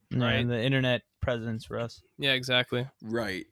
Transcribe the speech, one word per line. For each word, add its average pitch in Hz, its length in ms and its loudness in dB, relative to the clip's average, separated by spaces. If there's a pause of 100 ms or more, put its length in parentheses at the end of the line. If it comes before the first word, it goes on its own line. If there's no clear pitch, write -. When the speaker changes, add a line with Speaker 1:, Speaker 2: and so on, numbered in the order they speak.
Speaker 1:
Yeah, 127 160 0
Speaker 2:
right? 120 120 2
Speaker 1:
and 123 120 0
the 120 140 0
internet 131 400 2 (180)
presence 117 440 -2
for 113 120 -6
us. 117 240 -8 (160)
Speaker 2:
Yeah, 139 140 0
exactly. 127 560 2 (160)
Speaker 3:
Right. 110 480 -2